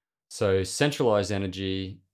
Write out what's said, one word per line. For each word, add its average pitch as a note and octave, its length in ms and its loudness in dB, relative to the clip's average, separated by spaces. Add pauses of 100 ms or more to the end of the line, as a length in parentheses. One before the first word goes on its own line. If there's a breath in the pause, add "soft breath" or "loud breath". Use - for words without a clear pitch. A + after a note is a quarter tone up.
(300)
So F#2+ 340 2
centralized G#2+ 680 2
energy F#2+ 680 -4 (120)